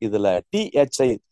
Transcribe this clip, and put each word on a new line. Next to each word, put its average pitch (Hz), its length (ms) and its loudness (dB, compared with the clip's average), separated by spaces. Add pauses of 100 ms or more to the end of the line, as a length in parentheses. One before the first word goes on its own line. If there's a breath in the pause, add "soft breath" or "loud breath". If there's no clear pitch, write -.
இதுல 101 440 0
டி 208 220 -4
எச் 139 320 0
ஐ, 123 180 0 (120)